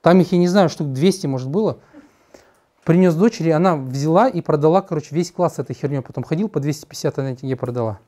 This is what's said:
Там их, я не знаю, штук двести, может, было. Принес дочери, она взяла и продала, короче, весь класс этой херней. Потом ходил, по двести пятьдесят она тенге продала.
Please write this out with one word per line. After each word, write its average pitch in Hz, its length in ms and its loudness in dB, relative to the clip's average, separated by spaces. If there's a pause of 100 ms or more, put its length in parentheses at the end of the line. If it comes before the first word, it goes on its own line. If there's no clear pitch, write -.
Там 180 180 6
их, 165 100 2
я 180 80 2
не 175 80 2
знаю, 175 220 2
штук 147 240 -6
двести, 156 340 0
может, 131 220 -4
было. 180 320 -4 (1040)
Принес 175 320 4
дочери, 170 340 0
она 165 240 2
взяла 147 540 0
и 170 120 -4
продала, 156 420 2
короче, 170 340 -8
весь 170 160 -4
класс 170 260 -2
этой 127 160 -8
херней. 139 260 -4
Потом - 220 -10
ходил, 185 260 -4
по 147 120 -4
двести 143 260 -6
пятьдесят - 320 -6
она 135 160 -6
тенге 131 220 -6
продала. 120 500 -6